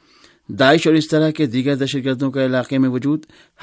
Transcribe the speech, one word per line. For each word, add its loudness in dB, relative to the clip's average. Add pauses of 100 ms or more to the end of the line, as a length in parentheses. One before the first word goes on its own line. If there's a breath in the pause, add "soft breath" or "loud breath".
(480 soft breath)
داعش 2
اور 4
اس 0
طرح 2
کے 0
دیگر -2
دہشت -4
گردوں -2
کا -2
علاقے -2
میں 2
وجود -2 (380 soft breath)